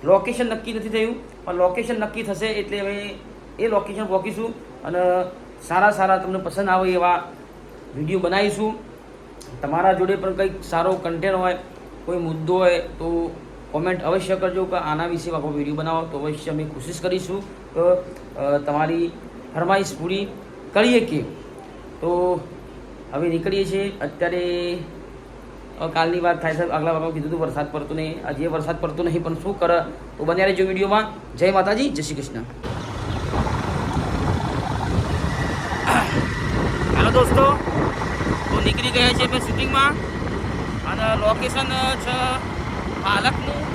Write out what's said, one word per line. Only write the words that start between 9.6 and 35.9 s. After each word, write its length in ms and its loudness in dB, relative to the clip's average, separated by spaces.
તમારા 320 4
જોડે 220 2
પણ 180 -2
કંઈક 300 -2
સારો 300 2
કન્ટેન્ટ 420 0
હોય, 220 2
કોઈ 120 -2
મુદ્દો 360 -2
હોય 260 6
તો 560 -4
કોમેન્ટ 320 0
અવશ્ય 320 2
કરજો 300 0
કે 100 -2
આના 320 0
વિશે 240 -4
આખો 180 -2
વીડિયો 260 -2
બનાવો, 300 0
તો 140 -6
અવશ્ય 320 -4
અમે 120 -2
કોશિશ 380 -8
કરીશું 400 -2
કે, 60 0
અ, 180 2
તમારી 540 2
ફરમાઈશ 440 2
પૂરી 280 -2
કરીએ 260 8
કે. 220 0
તો 400 2
હવે 160 0
નીકળીએ 360 0
છીએ. 340 -2
અત્યારે, 800 -2
અ, 60 -2
કાલની 320 2
વાત 220 2
થાય 140 0
છે, 140 0
આગલા 240 2
ભાગમાં 180 0
કીધું 180 -4
હતું 120 -2
વરસાદ 300 -2
પડતો 220 -6
નહીં, 340 -4
આજે 200 -2
વરસાદ 340 -2
પડતો 220 -2
નહીં, 200 0
પણ 100 -2
શું 260 -4
કરે? 220 4
તો 80 -2
બન્યા 200 4
રહેજો 220 4
વીડિયોમાં. 680 0
જય 140 6
માતાજી, 380 4
જય 140 -4
શ્રી 120 -4
કૃષ્ણ. 240 -6